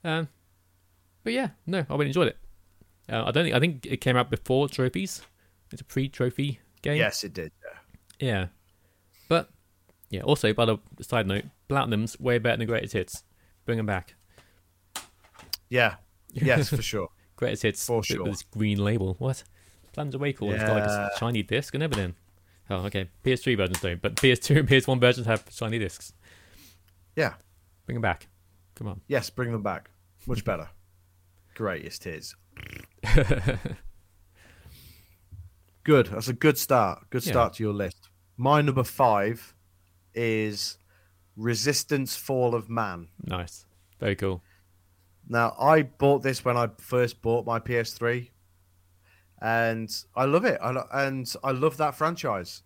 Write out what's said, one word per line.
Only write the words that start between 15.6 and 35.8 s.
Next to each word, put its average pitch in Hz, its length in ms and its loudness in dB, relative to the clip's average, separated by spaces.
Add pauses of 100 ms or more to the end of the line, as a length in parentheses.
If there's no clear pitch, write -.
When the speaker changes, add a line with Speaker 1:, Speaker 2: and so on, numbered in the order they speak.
Speaker 2:
Yeah. 117 260 4 (380)
Yes, 135 360 4
Speaker 1:
<laughs> 147 60 0
Speaker 2:
for 113 60 0
sure. 95 260 -4 (300)
Speaker 1:
Greatest 110 260 -2
Hits 107 220 0
Speaker 2:
For 120 120 0
Speaker 1:
with, 104 100 -2
Speaker 2:
sure. 110 160 -4
Speaker 1:
with 98 100 -2
this - 100 -10
green 104 340 0
label. 101 420 0
What? 127 240 -4 (500)
Platinum's 143 220 -6
Away 139 180 -2
Cool. 104 180 -2
It's 107 120 0
got, 110 100 2
like, 104 100 2
a 104 300 0
Speaker 2:
Yeah. 101 40 -6
Speaker 1:
shiny 117 260 0
disc 123 300 -2
and 135 100 -2
everything. 104 320 -2 (540)
Oh, 98 160 -2
okay. 95 240 -4 (140)
P 131 100 2
S 120 80 -2
three 127 140 2
versions 92 260 0
don't, 87 200 -4
but - 200 -4
P 131 100 8
S 123 80 4
two - 180 4
and 156 100 4
P 135 100 8
S 127 100 2
one 131 120 2
versions 123 280 4
have 113 240 0
shiny 113 280 -4
discs. - 340 -8 (1000)
Speaker 2:
Yeah. 143 180 0 (520)
Speaker 1:
Bring 123 120 -6
'em 113 40 -4
back. 95 260 -2 (480)
Come 110 120 -10
on. 101 200 -10
Speaker 2:
Yes, 131 220 0
bring 123 220 -6
them 110 120 -4
back. 92 260 -6 (360)
Much 113 200 -4
better. 82 240 -4 (840)
Greatest 90 500 -6
Hits. 80 300 -12 (680)
Speaker 1:
<laughs> 104 120 4 (2750)